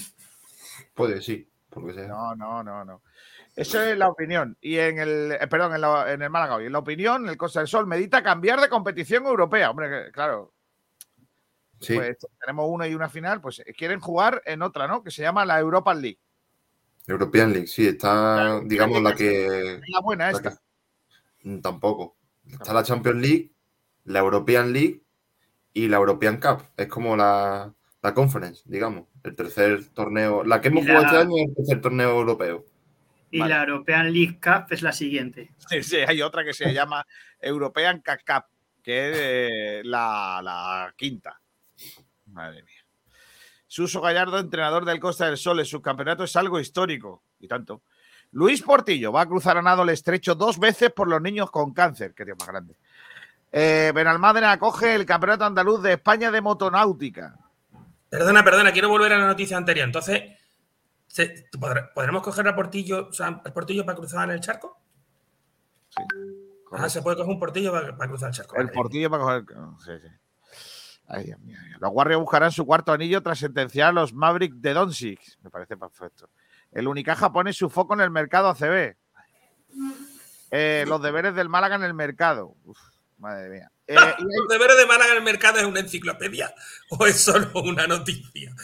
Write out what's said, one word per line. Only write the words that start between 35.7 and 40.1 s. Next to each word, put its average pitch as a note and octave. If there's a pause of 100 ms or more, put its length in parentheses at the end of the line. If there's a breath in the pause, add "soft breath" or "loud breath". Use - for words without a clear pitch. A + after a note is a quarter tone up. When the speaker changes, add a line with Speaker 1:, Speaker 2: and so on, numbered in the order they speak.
Speaker 2:
sí, E3
hay D3+
otra D#3+
que D3
se C#3
llama C#3+ (360 soft breath)
European D3
Cup, C#3+
Cup, C#3 (360)
que C3
es, D#3+
eh, A#2
la, G#2+